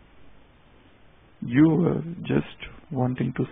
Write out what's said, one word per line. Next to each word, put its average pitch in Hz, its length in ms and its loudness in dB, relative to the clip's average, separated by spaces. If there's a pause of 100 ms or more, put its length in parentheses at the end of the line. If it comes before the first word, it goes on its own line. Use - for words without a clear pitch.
(1400)
You 131 280 6
were 160 320 2 (200)
just - 480 -4 (200)
wanting 127 440 -2
to 131 180 -2